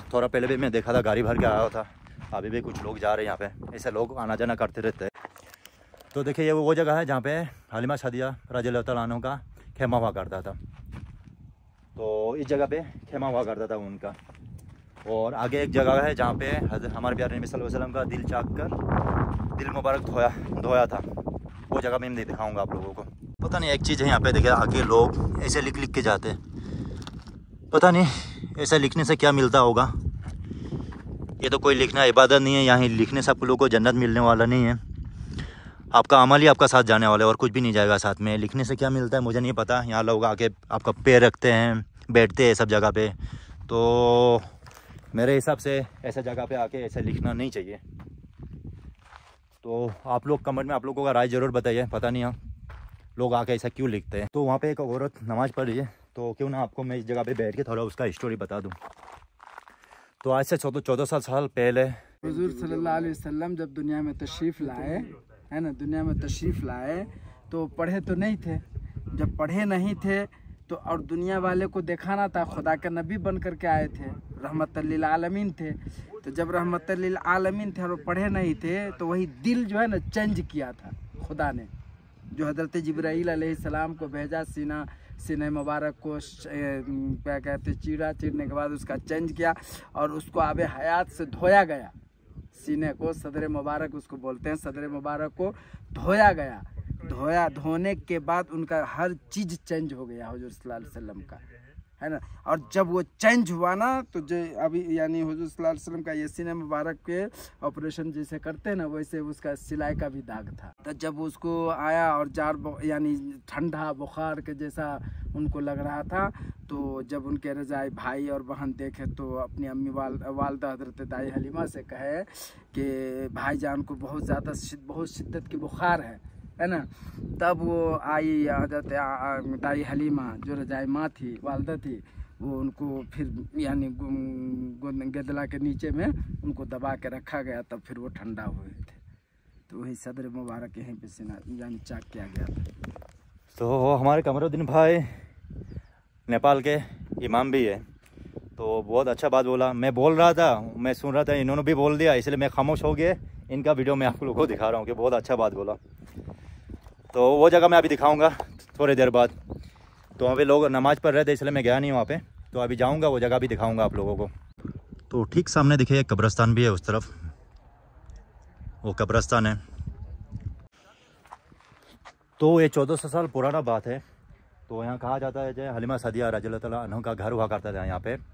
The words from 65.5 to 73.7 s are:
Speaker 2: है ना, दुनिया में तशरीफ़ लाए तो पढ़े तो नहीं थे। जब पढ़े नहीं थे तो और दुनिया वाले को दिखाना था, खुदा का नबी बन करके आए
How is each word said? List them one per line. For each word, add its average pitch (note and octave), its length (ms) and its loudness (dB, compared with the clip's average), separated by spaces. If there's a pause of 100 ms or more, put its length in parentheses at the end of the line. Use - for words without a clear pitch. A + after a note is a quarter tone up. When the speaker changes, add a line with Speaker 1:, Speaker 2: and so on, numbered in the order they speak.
Speaker 2:
है D#3 80 -4
ना, E3 120 -4
दुनिया D3 300 -4
में - 160 0
तशरीफ़ - 460 -2
लाए C3+ 420 -6 (460)
तो D#3+ 160 -4
पढ़े F3 340 -2
तो F#3 140 -2
नहीं G3+ 220 0
थे। D#3+ 180 -6 (600)
जब - 220 0
पढ़े G3+ 280 0
नहीं F#3+ 300 0
थे G3 280 0 (400)
तो E3+ 120 -8
और E3 260 -4
दुनिया F3 380 -2
वाले F#3 280 0
को F#3+ 140 -6
दिखाना F#3 460 -2
था, F3 180 -2
खुदा D#3 300 -2
का E3+ 140 -6
नबी E3 280 -4
बन F#3+ 200 -2
करके F3+ 300 -6
आए D#3 200 2